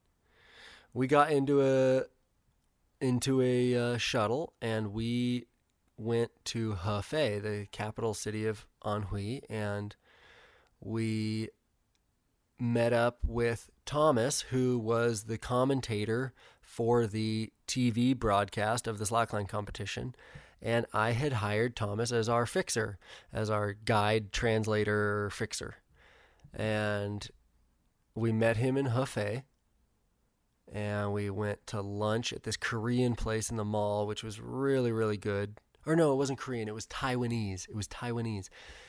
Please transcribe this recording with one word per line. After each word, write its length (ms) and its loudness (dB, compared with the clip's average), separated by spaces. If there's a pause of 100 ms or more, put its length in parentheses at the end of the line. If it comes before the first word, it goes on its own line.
(920)
We 140 0
got 240 6
into 320 4
a, 400 4 (1000)
into 400 2
a, 360 4
uh, 200 0
shuttle, 640 0
and 320 -2
we 540 -2 (500)
went 360 -2 (140)
to 360 -4
Hefei, 580 -2
the 300 -6
capital 420 -4
city 320 -4
of 220 -4 (180)
Anhui, 640 -4
and 460 -6 (840)
we 680 -2 (1120)
met 340 2
up 320 4
with 460 0 (140)
Thomas, 580 4
who 360 0
was 460 0
the 140 -6
commentator 920 0 (280)
for 480 2
the 440 -2 (140)
T 240 2
V 240 4
broadcast 720 2
of 120 -4
the 60 -4
slackline 440 0
competition. 680 -6 (460)
And 320 0
I 180 2
had 240 0
hired 400 0
Thomas 380 -2
as 160 0
our 180 2
fixer, 520 -2 (340)
as 180 -2
our 220 0
guide, 600 2
translator, 1000 2
fixer. 460 -8 (800)
And 760 -2 (840)
we 160 0
met 280 2
him 180 2
in 120 0
Hefei, 540 -2 (1300)
and 400 -2
we 180 -2
went 380 -4
to 120 -4
lunch 520 -2
at 120 -10
this 120 -4
Korean 600 0
place 340 -2
in 60 -4
the 80 -2
mall, 420 0
which 160 -4
was 180 -10
really, 520 0
really 240 2
good. 420 -4 (260)
Or 120 2
no, 160 6
it 40 2
wasn't 220 0
Korean. 300 -4
It 60 -6
was 120 -10
Taiwanese. 800 -2
It 60 -10
was 140 -4
Taiwanese. 600 -4 (400)